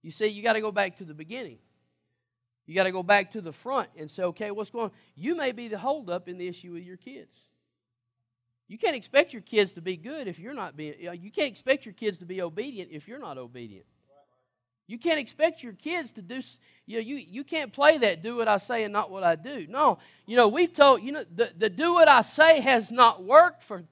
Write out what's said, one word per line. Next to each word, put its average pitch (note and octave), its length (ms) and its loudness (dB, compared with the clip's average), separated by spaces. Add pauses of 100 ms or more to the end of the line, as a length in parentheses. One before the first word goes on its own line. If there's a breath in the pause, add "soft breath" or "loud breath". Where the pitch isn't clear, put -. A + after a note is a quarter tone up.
You D#3+ 80 -16
see, G#3+ 160 -4
you G#3 160 -4
gotta A3 180 0
go G#3+ 100 -6
back G3 280 -2
to G3 60 -16
the D#3 100 -16
beginning. D#3+ 440 -14 (1080)
You D#3+ 80 -18
gotta F#3 180 2
go F#3 100 -6
back G3 300 2
to A3 80 -10
the E3 120 -14
front B3 440 -6
and D#3 140 -14
say, F#3 140 -8
"Okay, G3+ 260 -6
what's G#3 200 -10
going A#3 160 -6
on?" F#3 60 -12 (220 soft breath)
You A#3 220 -6
may C4+ 160 -4
be A#3 160 -14
the G#3+ 100 -8
holdup F#3 500 -6
in F3+ 100 -14
the F3+ 100 -8
issue F3 240 -16
with E3+ 120 -14
your F3+ 120 -20
kids. - 400 -20 (1300)
You G#3 120 -18
can't E4 180 0
expect - 360 0
your A3+ 100 -16
kids G#3 300 0
to E3+ 80 -20
be F3+ 160 -8
good A#3 320 -12
if E3+ 100 -12
you're A3+ 160 -16
not C#3+ 220 -12
being, D3+ 220 -12
you E3 80 -16
know, F3 60 -12
you F3+ 180 -18
can't C#4+ 200 -4
expect C4+ 360 -4
your G3+ 80 -18
kids G#3 240 -6
to F3 80 -20
be F#3 160 -8
obedient G3 500 -10
if D3+ 160 -16
you're B3 100 -16
not D3+ 200 -14
obedient. A#2+ 480 -18 (1000)
You A#3 120 -16
can't D#4+ 200 0
expect D#4+ 440 -2
your A3+ 120 -16
kids D#4+ 380 -8
to G#3 100 -18
do, G3+ 140 -14
s-, - 200 -14 (300 soft breath)
you A3 100 -10
know, A3+ 60 -4
you, A#3+ 140 -10
you G#3 280 -14
can't D4 300 -6
play D4 240 4
that F#3 240 0
"do A#3+ 140 -8
what A3+ 120 -2
I G#3 80 4
say A3+ 280 -4
and G#3 80 -8
not G#3 180 -4
what F#3+ 120 -10
I E3+ 140 2
do." F#3 320 -12
No, B3 300 2 (280 soft breath)
you A3 80 -8
know, A#3+ 140 8
we've E4 240 2
told, C4+ 300 6
you C4 100 -8
know, D4 120 -8 (100)
the, G3 220 -2
the G#3 120 0
"do D4+ 240 0
what E4 160 8
I B3+ 140 8
say" D#4 380 6
has A3+ 300 2
not A#3 320 4
worked D4+ 400 6
for - 300 -14